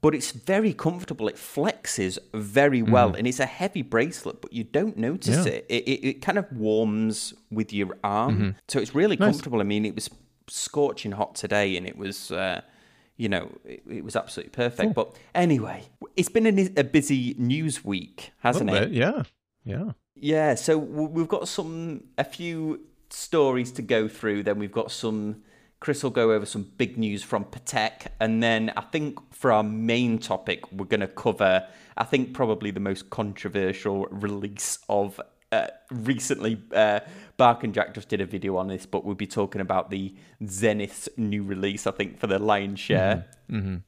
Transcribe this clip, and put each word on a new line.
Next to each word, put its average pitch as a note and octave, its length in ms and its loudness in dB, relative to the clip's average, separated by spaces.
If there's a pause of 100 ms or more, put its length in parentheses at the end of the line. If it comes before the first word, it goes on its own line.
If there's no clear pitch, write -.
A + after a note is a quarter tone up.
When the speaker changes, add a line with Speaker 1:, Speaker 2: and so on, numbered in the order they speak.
Speaker 1:
But D#3 140 6
it's - 160 -4
very G3 420 2
comfortable. F3 540 -2
It - 80 -4
flexes - 800 -2 (160)
very A#2+ 480 4
well, A2+ 280 6
Speaker 2:
Mm-hmm. F#2 100 -4
Speaker 1:
and A#2 80 2
it's B2+ 120 -2
a C3+ 60 2
heavy F3+ 380 -4
bracelet, - 580 -2
but - 100 -16
you A2+ 120 -6
don't F3+ 340 -2
notice C#3+ 480 0
Speaker 2:
Yeah. F2+ 60 0
Speaker 1:
it. A#1+ 180 -6
It, - 140 0
it. C3 240 -2
it - 160 -4
kind G3+ 160 0
of F#3 120 -6
warms A2 840 0 (160)
with G#2+ 200 -4
your G2 320 -2
arm, G#2+ 320 2
Speaker 2:
Mm-hmm. G2 140 2 (180)
Speaker 1:
so C#3 120 -2
it's G#2+ 160 -4
really F#3+ 200 4
Speaker 2:
Nice. G3+ 180 4
Speaker 1:
comfortable. C3 260 -2
I G#2 40 2
mean, G#2 220 0
it G#2 80 -4
was - 160 -8 (380)
scorching - 640 -2
hot G2+ 240 -6
today, G2+ 420 0
and F2+ 80 -6
it - 120 -12
was, G2 340 -10
uh, F2+ 300 -4 (540)
you A2+ 140 -2
know, F#2+ 220 -2 (120)
it, - 240 -16
it F2 160 -10
was G#2+ 120 -8
absolutely - 380 -6
perfect. B2 420 0
Speaker 2:
Cool. A2 100 2
Speaker 1:
But - 100 -20 (200)
anyway, D#3 480 2 (340)
it's F#3 120 2
been A3 180 4
a, G3 300 4
a C#3+ 60 4
busy B2+ 540 2
news C3+ 480 2
week, - 540 -6
hasn't A#2+ 320 2
Speaker 2:
Little G2+ 160 4
Speaker 1:
it? - 20 -4
Speaker 2:
bit, - 80 -2
yeah, G3 260 2 (400)
yeah. D3 280 -6 (240)
Speaker 1:
Yeah, D3+ 400 2
so D#3+ 240 2
w-, D3+ 300 -4
we've E3 180 -2
got F3 200 -2
some, E3 580 -8 (120)
a - 60 0
few D#3+ 580 -6 (300)
stories B2+ 600 2
to B2 100 -10
go A2 240 2
through. G#2 360 -2
Then G2+ 160 0
we've G2+ 120 -4
got - 200 -4
some, G#2+ 500 -4 (380)
Chris C#3+ 240 -2
will C3 80 0
go A2+ 200 4
over G#2 140 2
some G#2 180 -6 (140)
big B2+ 200 -2
news G#2 260 -2
from G2+ 220 -2
Patek. - 640 -4 (120)
And A2+ 240 2
then A2 340 4
I - 40 -4
think D3+ 360 -4 (160)
for - 180 2
our G#2+ 120 6
main A2+ 560 2
topic, - 520 -4
we're F#2+ 140 -6
gonna G#2 220 0
cover, F#2 580 2 (320)
I A#2 60 0
think, B2+ 320 0
probably A2 340 0
the F#2+ 120 -4
most G2 280 -4
controversial G2 1000 -2
release G2+ 680 -6 (120)
of, G2+ 300 0 (320)
uh, A2 160 2 (220)
recently. A2+ 720 -2 (100)
Uh, G#2 280 4 (380)
Bark A#2+ 260 6
and G#2+ 100 -4
Jack - 220 -2
just - 140 -14
did G2+ 120 0
a F#2+ 60 0
video F#2+ 300 -2
on F#2 100 0
this, F#2+ 180 -6
but - 180 -2
we'll G2+ 120 -4
be G2+ 100 -6
talking G2+ 360 -2
about F#2 280 0
the G2 240 -6 (300)
Zenith's G#2 760 0
new G#2 240 0
release, G2 460 -2
I G2 40 0
think, - 280 -4
for A#2 80 -4
the G2 100 2
lion's G2+ 420 2
share. F#2 460 2 (240)
Speaker 2:
Mm-hmm. A#2 80 -4
Mm-hmm. G2 180 -2 (120)